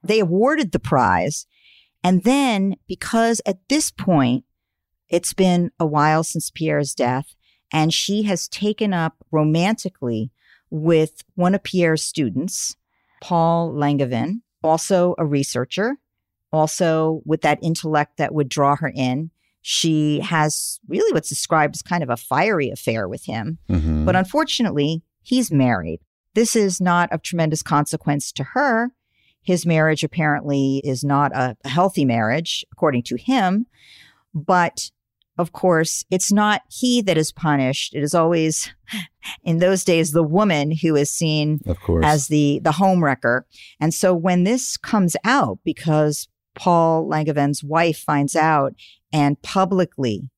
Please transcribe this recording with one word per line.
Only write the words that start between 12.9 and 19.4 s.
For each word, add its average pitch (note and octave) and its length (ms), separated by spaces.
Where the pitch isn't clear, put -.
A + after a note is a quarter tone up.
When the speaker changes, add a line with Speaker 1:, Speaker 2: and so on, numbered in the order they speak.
Speaker 1:
Paul E3+ 520
Langevin, C#3+ 680
also F3 540
a E3 80
researcher, C#3+ 720
also D#3+ 760
with D#3 160
that D3 200
intellect D#3 560
that D3 160
would D3 160
draw C#3+ 260
her D3+ 180
in. C3+ 380